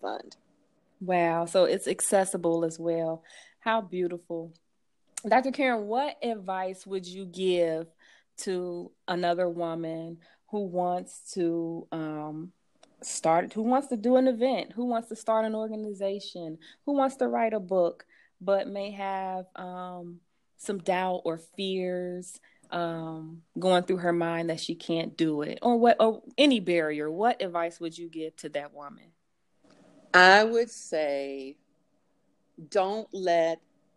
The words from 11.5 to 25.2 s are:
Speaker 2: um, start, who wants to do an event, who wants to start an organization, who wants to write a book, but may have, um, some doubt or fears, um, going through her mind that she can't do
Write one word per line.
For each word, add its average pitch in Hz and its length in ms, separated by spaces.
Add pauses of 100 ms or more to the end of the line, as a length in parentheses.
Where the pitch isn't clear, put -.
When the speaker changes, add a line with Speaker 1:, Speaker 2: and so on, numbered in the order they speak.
Speaker 2:
um, 156 600 (500)
start, - 500
who 220 100
wants 254 260
to 247 80
do 240 200
an 262 120
event, 233 440
who 240 140
wants 233 220
to 233 80
start 220 280
an 220 100
organization, 196 1040 (280)
who 285 60
wants 269 240
to 247 120
write 233 240
a 214 80
book, 180 460 (340)
but 196 280
may 202 220
have, 190 560 (100)
um, 180 640 (380)
some 202 200
doubt 180 460
or 165 140
fears, 180 1000 (300)
um, 165 720 (160)
going 180 260
through 185 140
her 175 140
mind 170 380
that 160 100
she - 140
can't 165 420
do 156 260